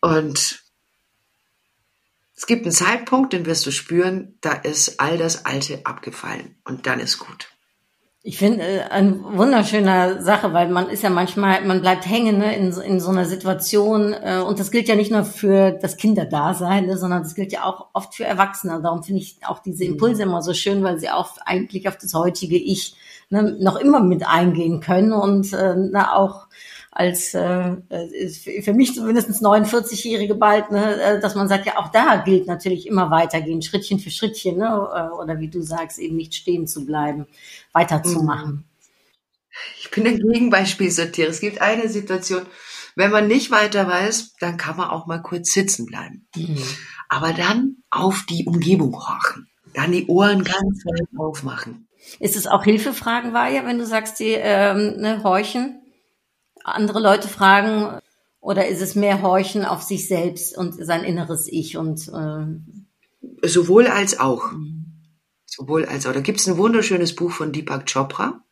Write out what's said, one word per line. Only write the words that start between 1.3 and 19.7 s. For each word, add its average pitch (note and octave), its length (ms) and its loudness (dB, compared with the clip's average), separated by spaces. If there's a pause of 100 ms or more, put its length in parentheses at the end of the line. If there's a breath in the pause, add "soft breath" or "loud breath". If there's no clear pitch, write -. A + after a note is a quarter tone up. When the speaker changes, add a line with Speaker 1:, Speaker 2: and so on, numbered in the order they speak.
Speaker 1:
es - 100 -12
gibt A#3 160 0
einen F3 100 -2
Zeitpunkt, B3 600 2
den F3 120 -2
wirst D#3+ 200 -2
du C#3 60 -4
spüren, F#3 680 -2
da D#3 120 -2
ist - 460 -4
all D3+ 180 0
das E3 280 -2
Alte C#3 400 -6
abgefallen - 720 -12 (100)
und - 200 -10
dann B2+ 140 0
ist - 200 -4
gut. - 300 -16 (760)
Speaker 2:
Ich F#3+ 120 -12
finde, G3+ 240 2
äh, F#3 260 -2
eine F#3+ 340 2
wunderschöne G3 1000 4
Sache, G3+ 300 2
weil E3+ 180 4
man F3+ 200 0
ist - 140 -6
ja G3 80 2
manchmal, F#3+ 520 2
man F#3+ 180 2
bleibt F#3 280 2
hängen, A3 300 2
ne, G#3+ 180 2
in F#3 160 0
so, F#3 80 -6
in F#3+ 180 0
so F3 120 -2
einer F3+ 140 2
Situation, G3+ 880 0
äh, F#3 320 -2
und G3 140 -2
das G3 120 -4
gilt A#3 160 2
ja A3 80 4
nicht G#3 160 2
nur G#3+ 120 2
für G3 480 4
das F#3 240 -6
Kinderdasein, F3+ 920 0
ne, F#3 100 -2
sondern F3+ 260 -2
das D#3 120 -10
gilt F#3+ 180 -6
ja - 100 -6
auch F#3+ 300 -6
oft G3 220 -6
für - 100 -8
Erwachsene. F#3 560 -2
Darum E3+ 220 -2
finde G3 180 -4
ich - 240 -18
auch - 140 -6
diese F3+ 260 -6